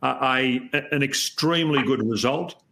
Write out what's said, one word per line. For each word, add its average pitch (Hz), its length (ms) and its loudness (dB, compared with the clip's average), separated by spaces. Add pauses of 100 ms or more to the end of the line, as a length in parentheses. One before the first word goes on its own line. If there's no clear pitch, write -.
uh, 131 200 -2
a, 127 500 2
a, - 240 -2
an 143 80 2
extremely 151 800 0
good 123 260 0
result. 131 520 -2 (100)